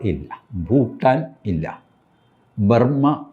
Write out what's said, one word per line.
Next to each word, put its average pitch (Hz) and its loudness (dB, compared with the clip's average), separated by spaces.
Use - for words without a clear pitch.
ഇല്ല, 82 -6
ഭൂട്ടാൻ 123 0
ഇല്ല, 80 -6
ബർമ്മ 135 2